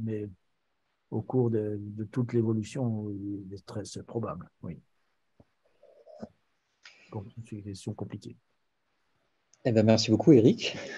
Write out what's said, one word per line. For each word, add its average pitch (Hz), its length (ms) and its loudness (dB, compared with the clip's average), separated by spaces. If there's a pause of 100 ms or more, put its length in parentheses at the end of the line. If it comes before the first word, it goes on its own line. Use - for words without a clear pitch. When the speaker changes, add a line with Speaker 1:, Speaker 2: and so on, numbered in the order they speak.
Speaker 1:
mais 107 260 -6 (840)
au 107 100 -2
cours 120 280 0
de, 107 300 -2
de 104 260 -10
toute 120 280 -4
l'évolution, 110 760 -2
il 101 420 -8
est 95 120 -18
très, 101 200 -10
c'est 92 200 -14
probable, 101 440 -8 (140)
oui. - 160 -10 (2250)
Donc, 104 140 -10 (100)
c'est 110 160 -16
une 104 120 -12
question 101 300 -10
compliquée. 107 440 -12 (1300)
Speaker 2:
Eh 120 60 2
ben, 107 140 6
merci 110 260 6
beaucoup, 110 200 6
Eric. 135 460 6 (200)